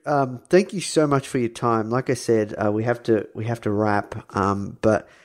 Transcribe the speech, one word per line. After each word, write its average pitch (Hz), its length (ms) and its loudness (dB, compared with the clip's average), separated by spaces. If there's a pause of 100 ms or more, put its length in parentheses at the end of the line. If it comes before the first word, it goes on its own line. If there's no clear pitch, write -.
um, 139 420 0
thank 202 240 4
you 190 80 -6
so 156 260 2
much 139 220 0
for - 80 -6
your 120 140 0
time. 113 400 0
Like 127 180 -2
I 135 60 0
said, 110 420 0
uh, 104 160 0
we 107 120 -2
have 120 180 -2
to, 107 320 0
we 107 100 -8
have 117 180 -4
to 107 80 -2
wrap, 104 640 -2
um, 98 460 -2
but 110 280 2 (160)